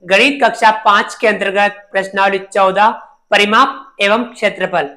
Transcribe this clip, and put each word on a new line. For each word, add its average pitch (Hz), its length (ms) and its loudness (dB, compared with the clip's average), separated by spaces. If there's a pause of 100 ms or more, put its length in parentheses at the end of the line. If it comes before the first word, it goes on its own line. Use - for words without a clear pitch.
गणित 233 400 2
कक्षा 226 280 2
पांच 226 440 0
के 233 120 -2
अंतर्गत 202 640 -2
प्रश्नावली 196 480 -2
चौदह, 190 500 0 (420)
परिमाप 208 680 0
एवं 220 320 0
क्षेत्रफल। 185 500 -4 (140)